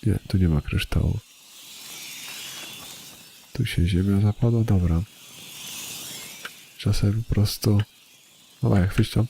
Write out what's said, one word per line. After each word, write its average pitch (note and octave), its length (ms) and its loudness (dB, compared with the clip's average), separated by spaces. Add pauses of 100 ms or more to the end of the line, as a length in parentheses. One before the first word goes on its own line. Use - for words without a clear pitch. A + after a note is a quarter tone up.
Nie, F#2+ 120 2 (100)
tu G2 100 2
nie F#2 100 4
ma D2+ 120 4
kryształu. - 580 0 (2250)
Tu A2 140 -2
się - 200 0
ziemia G2 340 2
zapadła, A2+ 440 2
dobra. F2+ 380 4 (1800)
Trzeba G#2 160 0
sobie G#2 180 4
po A2+ 220 -2
prostu, G#2 480 2 (800)
dobra, G2+ 180 4
jak F#2+ 100 2
chwyć - 200 2
to. A2 200 2